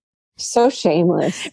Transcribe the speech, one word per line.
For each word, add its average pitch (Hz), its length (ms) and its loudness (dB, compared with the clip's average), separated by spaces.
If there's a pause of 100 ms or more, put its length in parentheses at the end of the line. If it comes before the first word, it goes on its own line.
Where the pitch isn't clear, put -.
(380)
So 240 320 0
shameless. 170 840 0